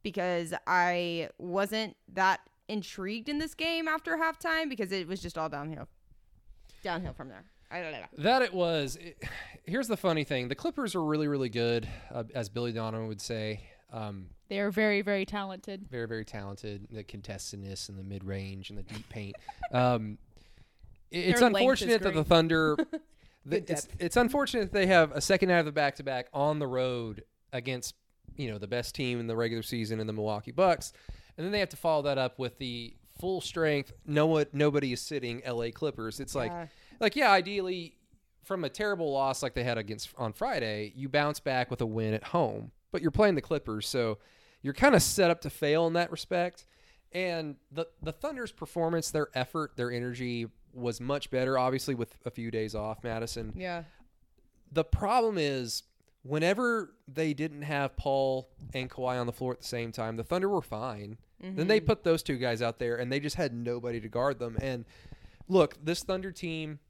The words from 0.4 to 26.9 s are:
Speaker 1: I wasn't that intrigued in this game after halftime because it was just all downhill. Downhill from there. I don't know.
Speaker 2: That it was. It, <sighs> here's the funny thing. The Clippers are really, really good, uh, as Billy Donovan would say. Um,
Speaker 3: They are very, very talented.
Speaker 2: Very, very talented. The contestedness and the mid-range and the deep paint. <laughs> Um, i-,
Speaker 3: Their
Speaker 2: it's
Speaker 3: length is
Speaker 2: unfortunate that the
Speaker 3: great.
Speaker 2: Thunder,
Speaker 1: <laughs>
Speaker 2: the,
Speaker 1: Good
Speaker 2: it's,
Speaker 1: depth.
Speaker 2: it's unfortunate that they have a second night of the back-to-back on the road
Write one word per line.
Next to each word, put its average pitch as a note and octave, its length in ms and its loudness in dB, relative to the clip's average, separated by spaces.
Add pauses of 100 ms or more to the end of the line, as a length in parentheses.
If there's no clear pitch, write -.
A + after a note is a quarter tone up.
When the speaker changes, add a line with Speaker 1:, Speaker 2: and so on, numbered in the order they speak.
Speaker 1:
I F3 680 2
wasn't G3 600 -2 (180)
that F#3+ 260 2 (280)
intrigued G#3+ 600 -6
in D4 100 -4
this D#4 160 -4
game E4 320 -2
after D#4+ 300 -2
halftime D#4+ 540 -2
because G3 220 -4
it F#3 160 -4
was F#3 120 -6
just F3 160 -10
all D#3+ 140 -2
downhill. D3 380 -8 (920)
Downhill F3 300 -4
from C3+ 160 -12
there. G#2 160 -18 (260)
I F3 120 -6
don't D#3 100 -8
know. B2+ 60 -10 (200)
Speaker 2:
That A#3 220 4
it G3 140 0
was. E3 420 0
It, - 260 -16 (220)
<sighs> - 200 -20
here's A3+ 240 -2
the G#3+ 100 2
funny D#3+ 260 2
thing. B2 240 -2
The C#3 60 -2
Clippers C4+ 400 -4
are E3+ 100 0
really, D3+ 240 2
really C3+ 220 0
good, A#2 360 0 (240)
uh, A#2+ 140 -6 (100)
as A#2 140 -4
Billy A#2+ 240 -4
Donovan A2+ 360 -4
would G#2 120 -8
say. G#2+ 400 -4 (320)
Um, G#2 360 -8 (200)
Speaker 3:
They G3+ 120 -2
are G3+ 100 2
very, G#3 320 2
very G3 240 0
talented. G3 640 -8
Speaker 2:
Very, A#2 180 -4
very A2 160 -6
talented. G2+ 680 -10
The G#2+ 140 -10
contestedness G2 840 -10
and G2 80 -12
the F#2+ 40 -10
mid-range G2 680 -8
and G2+ 80 -8
the G2 40 -6
deep G#2+ 260 -10
paint. G2+ 320 -10
<laughs> - 60 -18 (260)
Um, A#2+ 440 4 (960)
i-, E3 80 -6
Speaker 3:
Their F3+ 100 2
Speaker 2:
it's - 120 6
Speaker 3:
length A3 140 8
is A3+ 40 4
Speaker 2:
unfortunate A3+ 420 6
that G3 60 2
the F3+ 60 2
Speaker 3:
great. D#3 120 2
Speaker 2:
Thunder, D#3+ 500 6
Speaker 1:
<laughs> - 680 -6
Speaker 2:
the, C#3 160 0
Speaker 1:
Good C#3 100 -10
Speaker 2:
it's, D#3 140 -2
Speaker 1:
depth. - 180 -14
Speaker 2:
it's E3+ 140 0
unfortunate B3+ 460 4
that F#3 100 -4
they G3 140 4
have E3 260 8
a C#3+ 80 -2
second F#3 300 4
night F3 80 8
of D#3 80 4
the D3 60 -4
back-to-back C#3 600 -2
on D3+ 260 2
the C#3+ 80 0
road B2 580 -2 (280)